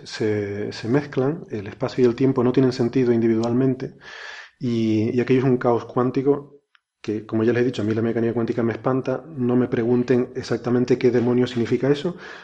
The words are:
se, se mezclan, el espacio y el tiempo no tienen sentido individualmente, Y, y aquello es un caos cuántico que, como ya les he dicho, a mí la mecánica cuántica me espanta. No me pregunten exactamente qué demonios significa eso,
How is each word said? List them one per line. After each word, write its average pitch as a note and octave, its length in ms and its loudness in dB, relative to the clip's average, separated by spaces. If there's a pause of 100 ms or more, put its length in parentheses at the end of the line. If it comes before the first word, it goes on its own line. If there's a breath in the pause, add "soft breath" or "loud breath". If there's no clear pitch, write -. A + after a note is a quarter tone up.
se, G#2 680 -4
se - 160 -8
mezclan, C#3+ 640 -2
el G#2 160 -8
espacio B2 360 -4
y B2 60 8
el A#2 60 2
tiempo C3 280 2
no B2 100 2
tienen C3 200 4
sentido A#2+ 400 2
individualmente, A#2 840 0 (640 loud breath)
Y, A2+ 560 0
y A#2+ 40 2
aquello C3 200 2
es C3 60 2
un B2+ 120 4
caos A#2+ 280 0
cuántico C3+ 720 -2 (420)
que, A2 240 -6
como A2 180 0
ya A#2+ 80 4
les A#2+ 100 2
he B2 40 2
dicho, A#2 160 -2
a - 20 -2
mí A2 100 0
la A2 80 0
mecánica A#2 320 0
cuántica A#2 280 -2
me A2+ 100 2
espanta. C3 540 -2
No B2+ 300 0
me B2 120 2
pregunten B2 680 2
exactamente B2 640 0
qué B2 120 4
demonios B2 400 2
significa A#2+ 400 0
eso, D#3+ 260 -2 (280 loud breath)